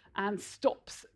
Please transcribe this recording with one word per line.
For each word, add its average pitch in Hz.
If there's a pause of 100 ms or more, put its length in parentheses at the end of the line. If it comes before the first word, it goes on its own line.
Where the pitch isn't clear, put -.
(160)
and 196
stops - (100)